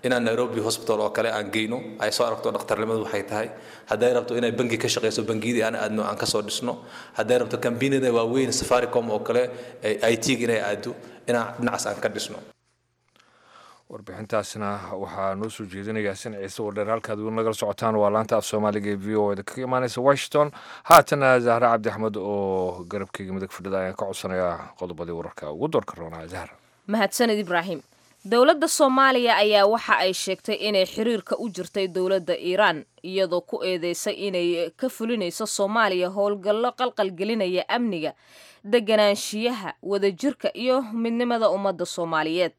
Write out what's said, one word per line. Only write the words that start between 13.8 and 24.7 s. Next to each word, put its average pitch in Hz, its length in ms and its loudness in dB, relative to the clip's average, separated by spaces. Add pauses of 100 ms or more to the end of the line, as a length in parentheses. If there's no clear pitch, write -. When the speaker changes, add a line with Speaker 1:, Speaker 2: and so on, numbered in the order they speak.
Speaker 2:
Warbixintaasina 104 1120 -6
waxaa 98 340 -4
noo 104 140 -6
soo 110 160 -10
jeedinaya 101 480 -4
Yaasiin 107 240 -10
Ciise 98 260 -10
Wardheer. 104 300 -4
Halkaad 110 260 -4
weli 110 180 -4
nagala 113 200 0
socotaan 110 400 0
waa 104 160 4
laanta 110 240 2
af 104 80 0
Soomaaliga 104 460 0
ee 101 60 -2
V 104 200 -4
O 104 160 2
A - 40 0
da 98 60 -10
kaga - 220 -10
imaanaysa 127 400 -2
Washington. 143 460 4 (340)
Haatana 139 560 8
Zahra 120 320 4
Cabdi 110 160 2
Axmed 107 280 -2
oo 95 680 -2
garabkayga 95 480 -8
midig 95 180 -4
fadhida 95 300 -4
ayaan 92 160 -4
ka - 80 -4
codsanayaa 92 720 -4